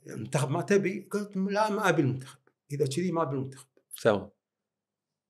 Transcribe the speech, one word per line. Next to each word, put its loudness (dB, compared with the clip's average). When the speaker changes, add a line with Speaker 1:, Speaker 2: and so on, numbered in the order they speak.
Speaker 1:
"المنتخب -2
ما 0
تبي؟" 2
قلت: -6
"لا، 0
ما 2
أبي 4
المنتخب. -4
إذا 0
كذي -2
ما 0
أبي -2
المنتخب." -8
Speaker 2:
تمام. 4